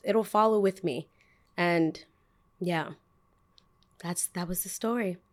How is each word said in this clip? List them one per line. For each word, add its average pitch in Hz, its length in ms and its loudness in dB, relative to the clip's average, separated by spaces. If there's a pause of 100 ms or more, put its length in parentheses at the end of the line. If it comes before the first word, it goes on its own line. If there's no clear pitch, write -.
it'll 208 200 2
follow 214 360 4
with 190 240 0
me." 151 240 -4 (480)
And 170 480 2 (560)
yeah, 170 300 -2 (1120)
that's, 170 240 -4
that 175 200 -6
was 180 160 -6
the 185 60 -8
story. 220 480 -2 (160)